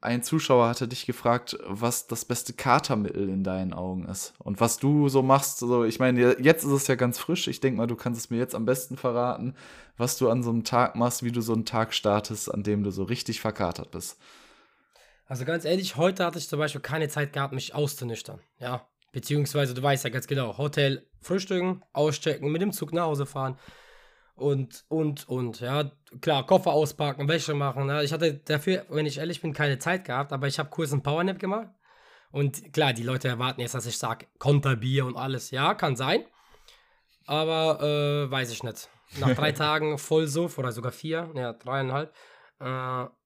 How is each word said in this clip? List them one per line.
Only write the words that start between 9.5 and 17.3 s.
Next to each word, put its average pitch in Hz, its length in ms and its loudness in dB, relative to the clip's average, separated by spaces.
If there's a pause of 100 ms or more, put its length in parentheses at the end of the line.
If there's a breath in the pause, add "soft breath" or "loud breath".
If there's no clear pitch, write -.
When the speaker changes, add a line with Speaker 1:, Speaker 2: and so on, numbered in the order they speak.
Speaker 1:
was 123 200 -2
du 123 140 4
an 123 120 2
so 117 80 0
einem 113 140 0
Tag 123 320 2
machst, 120 260 0
wie 120 100 -2
du 120 80 0
so 113 120 0
einen 110 120 2
Tag 110 300 0
startest, 104 580 0
an 101 100 -4
dem 104 200 0
du 101 80 0
so 95 140 -2
richtig 113 360 -4
verkatert 98 500 -4
bist. - 280 -12 (1080 soft breath)
Speaker 2:
Also 131 180 -6
ganz 165 200 -2
ehrlich, 185 320 0
heute 185 280 4
hatte 170 140 -2
ich 147 100 -8
zum 147 100 -2
Beispiel 143 220 -2
keine 156 280 -2
Zeit 147 240 -4